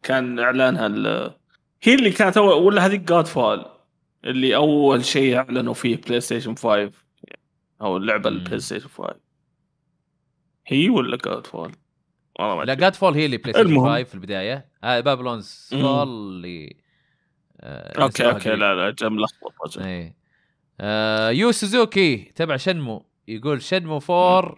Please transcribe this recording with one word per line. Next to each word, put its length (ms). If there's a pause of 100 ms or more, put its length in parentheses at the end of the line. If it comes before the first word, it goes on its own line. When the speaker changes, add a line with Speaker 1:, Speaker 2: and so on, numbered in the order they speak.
Speaker 1:
كان 360
إعلانها 480
ال-، 460 (500)
هي 120
اللي 160
كانت 260
أول، 160
ولا 320
هذيك 280
Godfall 540 (580)
اللي 300
أول 500
شيء 320
أعلنوا 360
فيه 280
بلاي 200
ستيشن 340
فايف، 500 (760)
أو 160
اللعبة 320
Speaker 2:
مم. 80
Speaker 1:
البلاي 220
ستيشن 280
فايف. 300 (1500)
هي 220
ولا 280
Godfall؟ 540 (680)
والله 160
ما 80
Speaker 2:
لا، 100
Speaker 1:
أدري. 180
Speaker 2:
Godfall 240
هي 100
اللي 120
بلاي 160
ستيشن 160
Speaker 1:
المهم. 160
Speaker 2:
فايف 240
في 60
البداية. 500 (180)
آه، 180
بابلون's 720
Speaker 1:
مم. 80
Speaker 2:
Fall 260
اللي، 680 (840)
آه، 400
Speaker 1:
أوكي، 220
Speaker 2:
نزلوها 100
Speaker 1:
أوكي، 160
Speaker 2:
قريب. 100
Speaker 1:
لا، 160
لا، 240
جا 100
ملخبط، 440 (120)
أجل. 180
Speaker 2:
إيه. 320 (680)
آه، 480
يو 220
سوزوكي 680
تبع 400
شنمو 480 (220)
يقول: 340
"شنمو 380
فور، 500
Speaker 1:
مم. 80